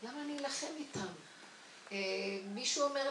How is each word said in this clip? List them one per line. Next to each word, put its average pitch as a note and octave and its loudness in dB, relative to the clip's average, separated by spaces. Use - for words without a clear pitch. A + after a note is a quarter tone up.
למה C4 -4
אני D4 0
אלחם C#4 0
איתם? C#4 -2
אה, G3+ 0
מישהו B3+ 4
אומר C#4 4